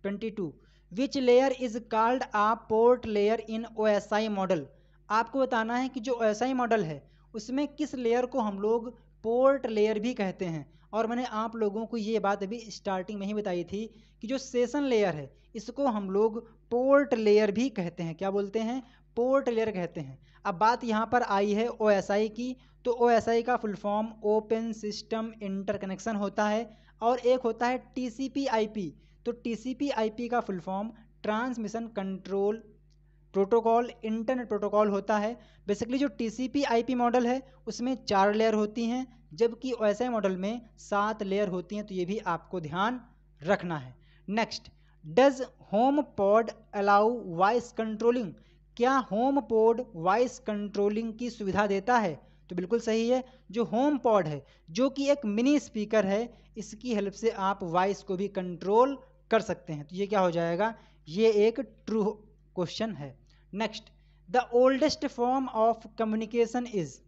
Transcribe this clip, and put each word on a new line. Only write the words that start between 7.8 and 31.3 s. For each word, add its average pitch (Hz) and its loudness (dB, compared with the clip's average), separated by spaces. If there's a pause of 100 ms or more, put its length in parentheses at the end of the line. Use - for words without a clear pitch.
लेयर 247 2
को 262 -4
हम 208 -2
लोग 226 -2
पोर्ट 262 0
लेयर 214 0
भी 240 -2
कहते 190 -4
हैं। 156 -8 (200)
और 220 0
मैंने 240 -4
आप 220 -6
लोगों 220 -2
को 233 -8
ये 214 -2
बात 196 0
अभी 220 -8
स्टार्टिंग 196 -8
में 196 -6
ही 214 -4
बताई 190 -4
थी 208 -8 (180)
कि 220 -10
जो 262 -2
सेशन 247 -2
लेयर 208 2
है, 143 -12 (200)
इसको 240 -6
हम 208 -2
लोग 214 0 (200)
पोर्ट 269 4
लेयर 214 4
भी 233 0
कहते 175 -6
हैं। 165 -6
क्या 190 -4
बोलते 202 -2
हैं? 240 -4 (320)
पोर्ट 262 2
लेयर 220 0
कहते 175 -6
हैं। 135 -12 (260)
अब 202 -2
बात 226 2
यहाँ 220 0
पर 240 4
आई 202 0
है 220 0
ओएसआई 208 2
की, 247 -8 (280)
तो 247 0
ओएसआई 233 4
का 247 0
फुल 214 -4
फॉर्म 214 -4 (100)
ओपन 220 0
सिस्टम 220 -8 (100)
इंटरकनेक्शन 196 -6
होता 202 -2
है, 220 -4 (240)
और 240 2
एक 254 2
होता 233 -2
है 254 0 (180)
टीसीपी 262 -4
आईपी। 214 -2 (300)
तो 233 -4
टीसीपी 247 -6
आईपी 220 -2
का 240 0
फुल 214 -6
फॉर्म 196 -6 (320)
ट्रांसमिशन 226 -4